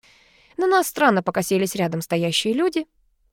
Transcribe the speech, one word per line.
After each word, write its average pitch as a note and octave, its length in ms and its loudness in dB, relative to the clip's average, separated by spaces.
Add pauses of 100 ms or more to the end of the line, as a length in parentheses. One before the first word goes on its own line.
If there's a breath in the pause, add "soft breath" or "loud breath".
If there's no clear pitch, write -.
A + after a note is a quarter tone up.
(560 soft breath)
На F#4 100 0
нас F#4 220 2
странно A3 340 2
покосились F#3+ 520 -2
рядом E3 280 -2
стоящие E3+ 520 -2
люди. D#4+ 320 -2 (460)